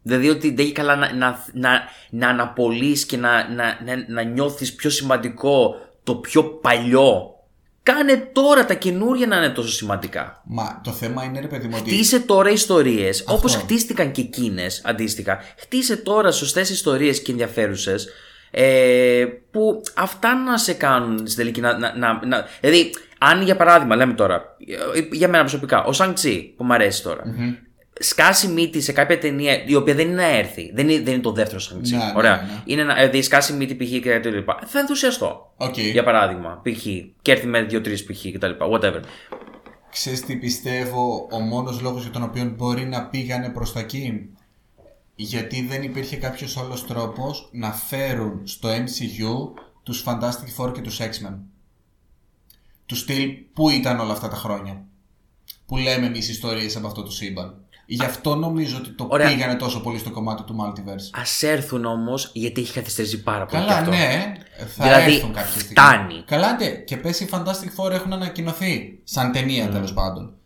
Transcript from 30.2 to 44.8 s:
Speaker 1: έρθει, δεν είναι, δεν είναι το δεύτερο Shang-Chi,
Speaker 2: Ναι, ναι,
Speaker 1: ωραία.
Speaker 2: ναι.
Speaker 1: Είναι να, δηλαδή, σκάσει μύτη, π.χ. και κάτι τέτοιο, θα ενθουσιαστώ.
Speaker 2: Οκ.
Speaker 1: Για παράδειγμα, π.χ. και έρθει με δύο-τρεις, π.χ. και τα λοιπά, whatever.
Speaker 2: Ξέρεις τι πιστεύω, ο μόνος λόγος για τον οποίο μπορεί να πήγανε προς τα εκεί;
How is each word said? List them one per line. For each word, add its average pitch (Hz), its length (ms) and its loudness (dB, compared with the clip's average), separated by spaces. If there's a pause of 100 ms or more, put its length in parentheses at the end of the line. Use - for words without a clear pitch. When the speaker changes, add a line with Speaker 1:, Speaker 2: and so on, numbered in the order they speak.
Speaker 1:
έρθει, 104 480 0
δεν 143 160 2
είναι, 151 140 2
δεν 127 100 0
είναι 127 80 0
το 113 100 0
δεύτερο 101 300 -2
Shang-Chi, 120 280 -6
Speaker 2:
Ναι, 120 80 0
ναι, 107 180 -2
Speaker 1:
ωραία. 107 200 6
Speaker 2:
ναι. 98 300 -8
Speaker 1:
Είναι 151 180 -2
να, 147 100 0
δηλαδή, 135 280 4
σκάσει 143 320 2
μύτη, 135 220 -4
π.χ. 123 140 -6
και 127 100 -2
κάτι 117 320 0
τέτοιο, 101 120 -4 (220)
θα 285 140 -2
ενθουσιαστώ. 269 800 -2
Speaker 2:
Οκ. 123 200 -6
Speaker 1:
Για 113 260 2
παράδειγμα, 95 600 2
π.χ. 113 200 -6 (380)
και 135 100 4
έρθει 127 160 4
με 117 140 2
δύο-τρεις, 107 420 -4
π.χ. - 180 -12
και 92 160 -8
τα 95 100 -2
λοιπά, 87 240 -4
whatever. 98 280 0 (920)
Speaker 2:
Ξέρεις 127 300 -6
τι 127 140 -8
πιστεύω, 123 960 -4
ο 113 80 -6
μόνος 120 420 -4
λόγος 127 200 -6
για 117 100 -12
τον 120 120 -6
οποίο 120 340 -6
μπορεί 123 280 -4
να 123 200 -8
πήγανε 123 440 -6
προς 117 240 -6
τα 117 60 -6
εκεί; 113 500 -8 (880)